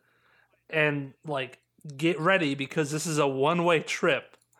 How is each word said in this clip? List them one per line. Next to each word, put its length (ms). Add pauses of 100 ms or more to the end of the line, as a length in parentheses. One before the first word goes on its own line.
(720)
and, 440 (120)
like, 320 (380)
get 240
ready 340
because 360
this 160
is 120
a 80
one-way 540
trip." 560 (240)